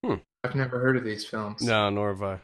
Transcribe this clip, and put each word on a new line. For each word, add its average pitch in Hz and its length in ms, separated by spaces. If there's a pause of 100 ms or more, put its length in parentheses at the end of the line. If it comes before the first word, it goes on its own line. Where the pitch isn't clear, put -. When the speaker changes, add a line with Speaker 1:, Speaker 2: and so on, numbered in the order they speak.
Speaker 1:
Hmm. 165 100 (280)
Speaker 2:
I've 131 120
never 127 240
heard 127 180
of 117 60
these 107 220
films. 104 380
Speaker 1:
No, 110 260
nor 101 240
have 98 100
I. 95 200